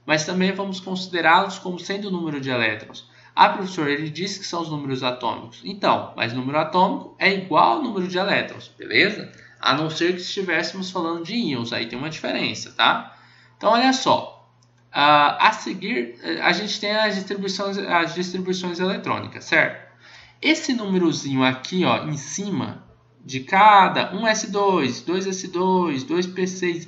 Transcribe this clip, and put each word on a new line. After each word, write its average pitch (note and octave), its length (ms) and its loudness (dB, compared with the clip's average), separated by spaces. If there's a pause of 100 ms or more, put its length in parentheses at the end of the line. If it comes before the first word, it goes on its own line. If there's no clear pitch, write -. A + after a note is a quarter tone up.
mas D#3 200 2
também F#3 280 0
vamos F#3+ 260 -6
considerá-los F3+ 760 2
como F3 220 -8
sendo G3+ 280 -6
o F#3 40 -4
número D#3+ 280 -4
de C3+ 100 -6
elétrons. A2+ 600 -4 (260)
"Ah, G#3 140 8
professor, F3+ 400 -2
ele D3+ 200 -2
disse F3+ 300 -6
que - 80 -12
são E3+ 140 -6
os D#3+ 80 -6
números C#3 340 -4
atômicos." A#2 640 -6
Então, B2+ 500 0
mas A#2 160 -2
número B2+ 260 -2
atômico F#3 640 0
é F#3+ 140 4
igual F3 400 4
ao D#4+ 100 -2
número F#3 240 -4
de F3+ 100 -4
elétrons, F3+ 600 -2
beleza? F3+ 520 0 (300)
A C3 140 2
não D#3 160 0
ser F3 240 0
que F3+ 80 -4
estivéssemos F#3 720 -4
falando E3 320 -4
de G3+ 120 -8
íons, B2 380 -2
aí A#2 140 -4
tem A#2+ 100 -8
uma D3+ 140 -6
diferença, - 600 -4
tá? - 460 0 (400)
Então, G3+ 140 2
olha B3+ 200 4
só. - 560 0 (440)
Ah, D3 560 4
a A3 40 6
seguir, A3 720 -6
eh, E3 200 -6
a F3 100 2
gente G3+ 280 -2
tem G#3 120 -2
as G#3+ 240 0
distribuições, G3 600 -4
as E3+ 360 0
distribuições F3+ 680 -4
eletrônicas, D3 640 -4
certo? - 420 0 (540)
Esse D4 320 2
númerozinho E3 720 0
aqui, C3 420 0
ó, A#2 200 2
em D3+ 120 -4
cima D#3 640 -6 (420)
de C3 160 -6
cada G3 760 6
um A3+ 120 -2
S G#3+ 240 0
dois, F#3 500 2
dois F#3+ 240 -2
S F#3 220 -6
dois, F3 560 2
dois F3 240 0
P F#3 180 -2
seis, E3+ 420 -4